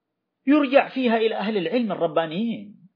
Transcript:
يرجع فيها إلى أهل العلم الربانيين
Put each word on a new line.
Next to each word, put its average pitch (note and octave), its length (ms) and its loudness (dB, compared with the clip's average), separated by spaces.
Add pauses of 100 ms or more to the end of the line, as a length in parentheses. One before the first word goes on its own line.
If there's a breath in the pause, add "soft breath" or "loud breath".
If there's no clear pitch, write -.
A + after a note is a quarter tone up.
(460)
يرجع C#4 420 4
فيها A#3+ 280 0
إلى A3 180 0
أهل G#3+ 220 -4
العلم G3+ 360 -2
الربانيين D#3+ 1040 -4